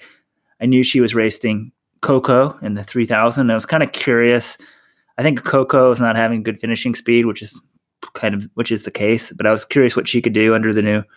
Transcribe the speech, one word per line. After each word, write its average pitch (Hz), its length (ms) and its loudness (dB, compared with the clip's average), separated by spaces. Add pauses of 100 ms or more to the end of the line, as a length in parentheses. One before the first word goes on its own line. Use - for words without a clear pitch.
(600)
I 120 60 -4
knew 127 160 4
she 127 180 0
was 113 140 2
racing 110 580 -2 (300)
Coco 135 580 2
in 104 140 -6
the 101 100 -8
three 120 220 -2
thousand. 120 440 0
I 113 40 2
was 110 100 -2
kinda 156 220 0
curious. 120 720 0 (580)
I 123 60 -4
think 139 220 -2
Coco 131 480 4
is 117 80 -2
not 113 160 2
having 113 260 0
good 110 180 -6
finishing 113 340 -4
speed, 120 300 2
which 110 160 -4
is - 180 -16 (540)
kind 104 220 -4
of, 101 180 -8
which - 180 -6
is 110 140 -4
the 101 60 -10
case, 110 420 -2
but 101 140 -4
I 107 60 4
was 110 120 -2
curious 127 320 2
what - 120 -2
she 120 120 0
could 113 140 -2
do 110 200 4
under 110 200 0
the 107 80 2
new 104 200 0 (140)